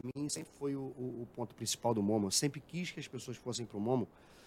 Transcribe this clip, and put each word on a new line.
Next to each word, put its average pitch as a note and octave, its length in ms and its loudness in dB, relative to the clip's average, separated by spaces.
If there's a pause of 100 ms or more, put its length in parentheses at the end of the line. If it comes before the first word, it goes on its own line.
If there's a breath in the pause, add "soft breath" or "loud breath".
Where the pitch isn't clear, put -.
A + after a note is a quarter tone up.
(160)
mim, D3 140 -4
sempre D#3 300 -6
foi C#3+ 160 0
o, C3+ 60 -4
o, B2+ 420 -6
o A#2+ 120 -10
ponto A#2 200 -4
principal A#2 400 2
do G#2 80 4
Momo. G2+ 240 6
Eu F#2+ 40 0
sempre C#3+ 300 2
quis E3+ 300 -6
que - 80 -10
as D3 80 -8
pessoas B2 300 -8
fossem A#2+ 280 -4
pro G#2+ 140 -6
Momo A#2+ 280 4 (400 loud breath)